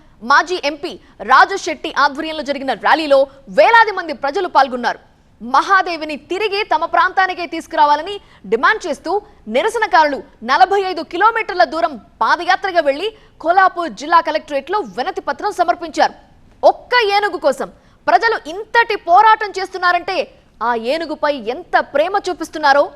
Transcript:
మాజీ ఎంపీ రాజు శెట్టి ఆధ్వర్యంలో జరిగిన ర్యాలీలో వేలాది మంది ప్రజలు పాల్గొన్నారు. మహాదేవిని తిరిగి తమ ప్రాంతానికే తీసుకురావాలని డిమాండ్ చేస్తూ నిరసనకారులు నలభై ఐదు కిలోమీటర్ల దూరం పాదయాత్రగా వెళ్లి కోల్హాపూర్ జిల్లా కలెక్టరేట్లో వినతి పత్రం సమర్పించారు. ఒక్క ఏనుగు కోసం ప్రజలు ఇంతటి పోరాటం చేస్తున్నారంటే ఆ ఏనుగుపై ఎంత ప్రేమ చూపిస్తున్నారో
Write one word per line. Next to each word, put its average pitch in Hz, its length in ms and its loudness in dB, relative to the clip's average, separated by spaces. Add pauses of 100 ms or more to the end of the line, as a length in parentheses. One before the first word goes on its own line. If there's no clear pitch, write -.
(240)
మాజీ 302 420 0
ఎంపీ 294 340 -8 (220)
రాజు 311 340 4
శెట్టి 320 420 -8
ఆధ్వర్యంలో 294 460 -2
జరిగిన 269 300 -4
ర్యాలీలో 277 540 2 (220)
వేలాది 415 420 6
మంది 349 220 -6
ప్రజలు 294 340 -4
పాల్గొన్నారు. 247 640 -2 (320)
మహాదేవిని 311 720 0
తిరిగి 392 480 -4 (120)
తమ 320 100 -2
ప్రాంతానికే 349 600 0
తీసుకురావాలని 320 720 -2 (260)
డిమాండ్ 349 420 0
చేస్తూ 330 340 -4 (260)
నిరసనకారులు 320 760 0 (200)
నలభై 359 380 2
ఐదు 370 200 -4
కిలోమీటర్ల 403 640 0
దూరం 320 360 -4 (220)
పాదయాత్రగా 349 580 0
వెళ్లి 311 380 -2 (220)
కోల్హాపూర్ 349 500 2
జిల్లా 294 300 0
కలెక్టరేట్లో 311 600 -4
వినతి 269 420 -8
పత్రం 302 300 -6
సమర్పించారు. 330 640 0 (500)
ఒక్క - 260 2 (160)
ఏనుగు 403 320 0
కోసం 254 340 -2 (360)
ప్రజలు 415 420 0
ఇంతటి 427 460 0
పోరాటం 415 640 4
చేస్తున్నారంటే 359 720 -2 (300)
ఆ 240 120 0
ఏనుగుపై 294 600 -2
ఎంత 269 440 -4
ప్రేమ 339 400 -2 (100)
చూపిస్తున్నారో 302 680 0